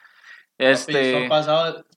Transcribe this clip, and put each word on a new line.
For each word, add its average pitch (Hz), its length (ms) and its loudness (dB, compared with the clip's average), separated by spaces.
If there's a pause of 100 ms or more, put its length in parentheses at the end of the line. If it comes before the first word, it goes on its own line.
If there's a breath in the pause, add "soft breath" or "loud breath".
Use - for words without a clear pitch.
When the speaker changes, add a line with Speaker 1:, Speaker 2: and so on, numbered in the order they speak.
(580 soft breath)
Speaker 1:
Papi, 131 140 4
Speaker 2:
Este 131 480 0
Speaker 1:
eso 123 80 -4
pasado, 156 560 -2 (120)